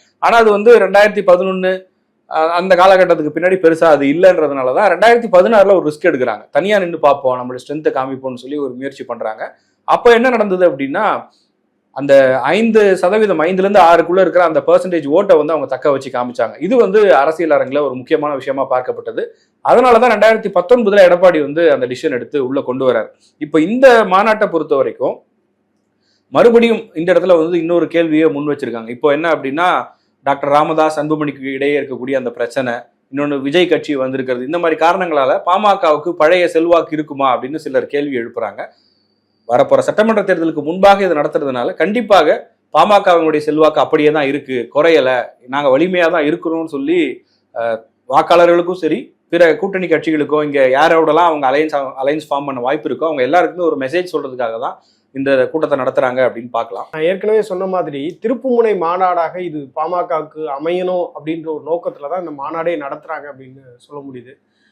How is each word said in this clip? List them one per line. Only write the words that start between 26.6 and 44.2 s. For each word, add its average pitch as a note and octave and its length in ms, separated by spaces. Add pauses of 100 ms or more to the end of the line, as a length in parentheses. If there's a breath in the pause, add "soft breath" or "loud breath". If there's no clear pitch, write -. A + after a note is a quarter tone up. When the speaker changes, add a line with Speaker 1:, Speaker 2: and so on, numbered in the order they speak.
Speaker 1:
இந்த F3 200
இடத்துல F3 240
வந்து E3 200
இன்னொரு E3 300
கேள்வியை D#3+ 420
முன் D3 180
வச்சிருக்காங்க. A#2 420
இப்போ B2 220
என்ன D#3 180
அப்படின்னா D#3 560 (380 soft breath)
டாக்டர் C#3 260
ராமதாஸ், D#3 500
அன்புமணிக்கு D3 420
இடையே C#3 400
இருக்கக்கூடிய B2+ 340
அந்த B2 160
பிரச்சனை, B2 420 (420)
இன்னொன்னு C#3+ 260
விஜய் D#3 260
கட்சி D#3 280
வந்திருக்கிறது, C3 500
இந்த E3 140
மாதிரி D#3+ 260
காரணங்களால E3 600
பாமகவுக்கு F3+ 680
பழைய E3+ 360
செல்வாக்கு E3 480
இருக்குமா C#3+ 380
அப்படின்னு C3 220
சிலர் C3 320
கேள்வி C#3+ 300
எழுப்புறாங்க. A#2 480 (800)
வரப்போற C3 320
சட்டமன்ற G#3 420
தேர்தலுக்கு E3 420
முன்பாக F#3+ 400
இதை F3 140
நடத்துறதுனால D3 560
கண்டிப்பாக G3+ 800 (220)
பாமகவினுடைய E3+ 640
செல்வாக்கு D3+ 440
அப்படியே D3+ 300
தான் D3+ 160